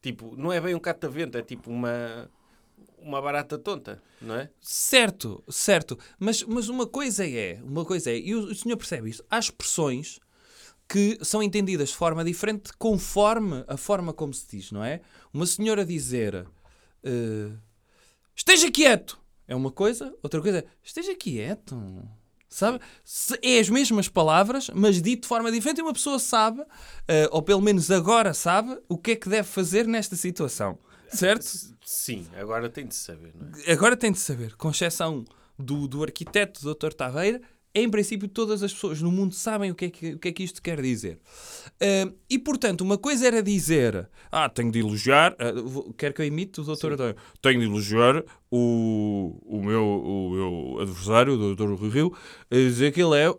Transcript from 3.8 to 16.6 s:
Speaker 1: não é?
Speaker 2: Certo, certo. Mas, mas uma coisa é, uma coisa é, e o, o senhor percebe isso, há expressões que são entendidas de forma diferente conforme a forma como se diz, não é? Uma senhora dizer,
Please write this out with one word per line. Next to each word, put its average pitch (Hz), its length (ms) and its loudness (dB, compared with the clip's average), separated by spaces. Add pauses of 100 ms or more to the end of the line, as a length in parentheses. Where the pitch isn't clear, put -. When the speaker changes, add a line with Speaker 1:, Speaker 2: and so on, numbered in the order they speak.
Speaker 1:
não 113 140 -8
é? 139 140 -8 (120)
Speaker 2:
Certo, - 880 0
certo. 160 480 2 (220)
Mas, 214 240 -2
mas 226 260 -4
uma 254 160 -2
coisa 226 420 -4
é, 110 360 -6
uma 151 220 -6
coisa 151 260 -2
é, 117 80 -2
e 208 160 -4
o, 214 160 -2
o 208 40 -8
senhor 233 220 -4
percebe 120 320 -8
isso, - 220 -14
há 226 80 0
expressões - 800 -4 (680)
que 202 360 2
são 214 180 0
entendidas 190 480 0
de - 60 -8
forma 165 280 0
diferente 202 540 -4
conforme 208 920 0
a 135 100 -8
forma 175 360 -2
como 143 200 -6
se - 120 -12 (120)
diz, 95 140 -14
não 104 120 -8
é? 151 180 -8 (320)
Uma 151 140 -2
senhora 208 380 0
dizer, 123 600 -4 (580)